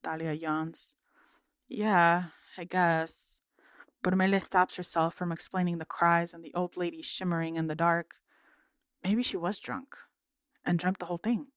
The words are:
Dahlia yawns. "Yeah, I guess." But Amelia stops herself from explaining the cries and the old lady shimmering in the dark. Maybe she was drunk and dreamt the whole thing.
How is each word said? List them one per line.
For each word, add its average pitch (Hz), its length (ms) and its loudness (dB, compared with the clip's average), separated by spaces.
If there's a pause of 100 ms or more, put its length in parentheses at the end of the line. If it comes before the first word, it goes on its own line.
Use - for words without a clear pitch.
Dahlia 160 320 -4
yawns. 160 600 -4 (680)
"Yeah, 180 640 2 (260)
I 180 80 -8
guess." 170 760 0 (600)
But 185 100 2
Amelia 190 280 2
stops - 360 2
herself 165 380 0
from 175 180 -4
explaining 175 460 0
the 160 60 -6
cries 170 500 2
and 165 100 -16
the - 100 -16
old 175 220 -4
lady 170 260 -4
shimmering 165 540 -2
in 160 120 -2
the 156 60 -2
dark. 170 460 0 (840)
Maybe 214 200 2
she - 140 0
was 175 220 -2
drunk - 380 -8 (680)
and 170 140 2
dreamt 185 200 0
the 175 80 -4
whole 170 120 -4
thing. 208 380 -2